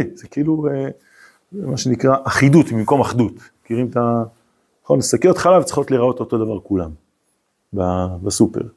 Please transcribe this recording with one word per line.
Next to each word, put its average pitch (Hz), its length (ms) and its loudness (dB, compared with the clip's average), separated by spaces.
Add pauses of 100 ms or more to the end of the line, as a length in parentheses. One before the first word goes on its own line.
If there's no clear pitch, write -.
(140)
זה - 140 -20
כאילו, 151 400 -2
אה, 135 200 -4 (640)
זה 185 140 -10
מה 135 100 -4
שנקרא 131 480 0
אחידות 139 480 4
במקום 113 280 0
אחדות. 113 320 0 (320)
מכירים 120 220 -4
את 117 100 -6
ה-, 117 280 0 (600)
נכון, 143 180 2
שקיות - 360 2
חלב 175 240 4
צריכות - 280 -4
להיראות 127 300 0
אותו 110 240 -2
דבר 107 160 -6
כולם, 90 300 -4 (840)
ב-, 92 340 -2 (160)
בסופר, - 400 0 (140)